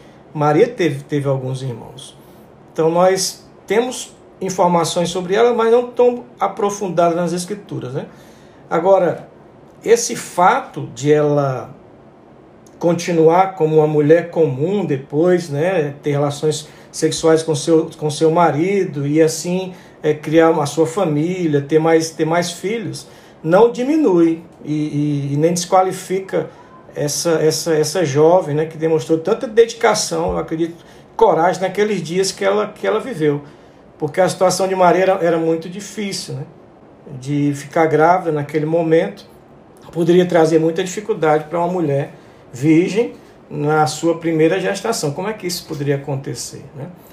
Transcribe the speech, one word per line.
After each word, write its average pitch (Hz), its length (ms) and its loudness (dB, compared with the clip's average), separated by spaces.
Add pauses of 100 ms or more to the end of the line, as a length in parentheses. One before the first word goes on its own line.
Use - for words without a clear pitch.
(340)
Maria 151 340 2
teve, 147 340 -2
teve 139 240 -4
alguns 131 360 -4
irmãos. 120 520 -14 (560)
Então 160 200 0
nós 185 580 0 (180)
temos 240 480 -4 (240)
informações 175 680 0
sobre 180 260 -4
ela, 233 200 4
mas 226 180 2
não 247 140 4
tão 247 380 0 (140)
aprofundadas 185 760 -2
nas 175 160 -2
Escrituras, 143 600 -8
né? 185 100 -6 (640)
Agora, 180 600 2 (520)
esse 220 320 0
fato 180 800 -2
de 135 160 0
ela 147 640 0 (1040)
continuar 170 760 2
como 156 220 0
uma 151 100 6
mulher 156 440 4
comum 165 540 0
depois, 151 640 0
né, 147 540 -2
ter 147 80 -4
relações 143 580 -2 (240)
sexuais 160 500 0
com 156 120 -2
seu, 160 420 2
com 151 140 -6
seu 160 200 2
marido 160 760 0
e 151 160 2
assim, 180 500 -2 (300)
é, 151 100 2
criar 160 380 4
uma, 156 140 0
a - 20 -2
sua 156 200 0
família, 160 760 -2
ter 156 160 2
mais, 160 320 2
ter 156 160 -4
mais 175 260 -2
filhos, 185 560 -8 (340)
não 202 300 4
diminui 196 720 2 (220)
e, 147 80 -6
e, 147 600 -2
e 143 40 -2
nem 160 160 2
desqualifica 185 1000 -2 (440)
essa, 147 380 -4
essa, 156 420 0
essa 156 300 0
jovem, 151 500 4
né, 156 120 -2
que 160 100 -12
demonstrou 160 420 0
tanta 220 280 -2
dedicação, 214 840 0
eu 175 60 -4
acredito, 165 460 -6 (320)
coragem 185 460 4
naqueles 196 400 -2
dias 180 300 -2
que - 120 -6
ela, 202 240 0
que - 180 -10
ela 208 120 0
viveu. 151 440 -2 (540)
Porque 151 240 -4
a 180 80 4
situação 185 380 0
de 190 80 -2
Maria 180 280 4
era, 185 100 4 (120)
era 165 140 2
muito 165 300 -2
difícil, 196 640 -10
né? 135 80 -10 (800)
De 143 340 -2
ficar 160 320 -2
grávida 160 460 2
naquele 151 340 -4
momento 165 580 0 (680)
poderia 175 340 4
trazer 165 320 4
muita 165 240 0
dificuldade 160 600 -2
para 175 140 -6
uma 175 100 0
mulher 147 460 -4 (380)
virgem 170 600 2 (360)
na 147 380 0
sua 165 320 -2
primeira 160 400 2
gestação. 190 540 -4
Como 185 160 -6
é 220 60 -6
que 196 120 -10
isso 175 200 -8
poderia 143 300 -4
acontecer, 135 680 -10 (100)
né? - 140 -14 (240)